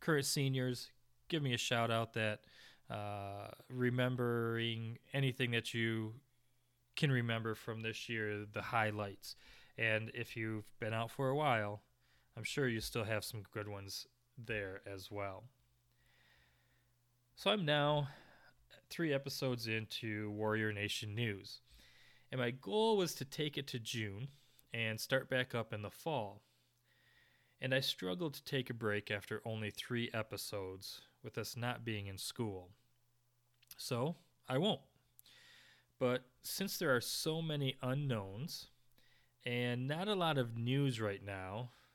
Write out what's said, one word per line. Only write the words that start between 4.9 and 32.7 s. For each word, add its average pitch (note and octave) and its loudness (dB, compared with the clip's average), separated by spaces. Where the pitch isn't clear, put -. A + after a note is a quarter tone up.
anything C3 2
that A#2 0
you A2+ 2
can D3+ 4
remember A#2 2
from A2 -8
this A2 -4
year, G#2+ -2
the G#2 -6
highlights. G#2 0
And A2 2
if A#2+ -6
you've A2 -2
been A2 -2
out A2+ -2
for C3+ 0
a C3+ 2
while, A2 2
I'm A2 -10
sure C#3 0
you A2+ 2
still G#2 -2
have G#2 0
some G#2+ -8
good G#2 -6
ones G2 -8
there G#2 -4
as G2 -10
well. G2+ -6
So - 2
I'm G3+ 4
now D3 4
three D#3+ 0
episodes C3+ 0
into A2 -2
Warrior G#2+ 2
Nation G#2 -2
News. G#2 -2
And B2+ 0
my B2 2
goal G#3+ 2
was F3+ 4
to C#3 -6
take D3+ -2
it C#3 -4
to - -4
June A2 -4
and A2 0
start - 2
back B2+ 2
up A2+ -2
in G#2 -4
the G2+ -6
fall. G#2 -4
And C3 0
I C3 6
struggled F3+ -2
to - -12
take C3 -2
a B2 -2
break G#2+ 0
after G#2+ -4
only A2 -2
three A#2 -2
episodes, G2 -6
with A#2+ -10
us G#2+ -6
not A#2+ -4
being G#2+ -4
in F#2+ -10
school. F#2+ -6